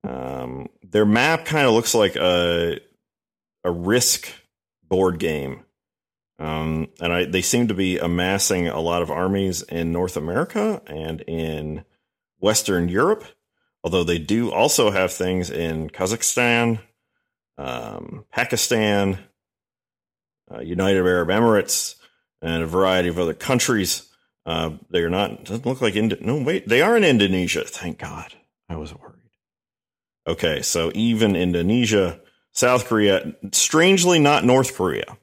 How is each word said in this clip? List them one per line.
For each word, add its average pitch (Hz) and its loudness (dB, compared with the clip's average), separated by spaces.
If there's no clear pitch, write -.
Um, 65 -8
their 104 2
map 139 2
kinda 147 2
looks 113 2
like 104 2
a, 85 0
a 90 0
Risk 95 0
board 92 0
game. 71 -4
Um, 78 -4
and 85 -2
I, 90 0
they 92 -2
seem 117 0
to 104 -2
be 92 0
amassing 90 0
a - -4
lot 85 -2
of 78 -4
armies 92 -2
in 85 -4
North 87 -4
America 180 -4
and 80 -10
in 78 -6
Western 92 2
Europe, 156 0
although 87 0
they 85 0
do 104 -2
also 113 2
have 92 0
things 92 -2
in 80 -4
Kazakhstan, 117 0
um, 58 -12
Pakistan, 107 0
uh, 57 -14
United 92 2
Arab 90 2
Emirates, 107 2
and 82 -2
a 82 -2
variety 92 2
of 85 -4
other 82 0
countries. 120 0
Uh, 82 -4
they 87 0
are 85 0
not, 95 -2
doesn't 117 -8
look 131 -4
like 107 0
Indo-, 107 0
no, 131 -2
wait, 165 -4
they 117 4
are 220 4
in 214 4
Indonesia. 95 2
Thank - -10
God. 80 -14
I 85 -10
was 76 -12
worried. - -20
Okay, 82 -2
so 82 -2
even 110 2
Indonesia, 90 0
South 123 2
Korea, 104 2
strangely 175 4
not 143 4
North 131 4
Korea. 65 -4